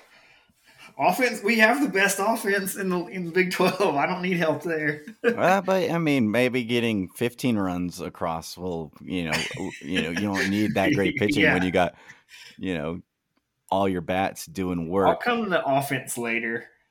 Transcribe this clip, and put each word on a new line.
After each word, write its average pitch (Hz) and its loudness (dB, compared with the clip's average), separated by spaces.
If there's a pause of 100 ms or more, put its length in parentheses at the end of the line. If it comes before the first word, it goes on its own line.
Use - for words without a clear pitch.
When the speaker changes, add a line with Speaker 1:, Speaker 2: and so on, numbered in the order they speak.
(960)
Speaker 1:
Offense, 220 2
we 226 2
have 240 6
the 294 0
best 190 2
offense 202 0
in 190 -4
the, 175 0
in 185 -8
the 165 -8
Big 185 2
twelve. 180 2
I 143 2
don't 180 -2
need 180 0
help 156 0
there. 151 -2
<laughs> - -16
Speaker 2:
Well, 202 4
but, 185 0
I 170 0
mean, 143 4
maybe 123 2
getting 113 0
fifteen 120 -2
runs 90 -2
across 82 -6
will, 85 -6 (100)
you 87 -4
know, 78 -2 (220)
w-, 92 -8 (100)
you 78 -4
know, 80 -2
you 87 -4
don't 98 -2
need 101 0
that 98 2
great 98 0
Speaker 1:
<laughs> - -6
Speaker 2:
pitching 104 2
when 90 6
Speaker 1:
Yeah. - 0
Speaker 2:
you 92 0
got, 90 2 (640)
you 92 -4
know, 82 -4 (680)
all 98 2
your 90 0
bats 92 -2
doing 90 -4
Speaker 1:
I'll 82 -4
Speaker 2:
work. 95 2
Speaker 1:
come 233 0
to 190 -4
the 170 0
offense 135 -2
later. 117 -4 (260)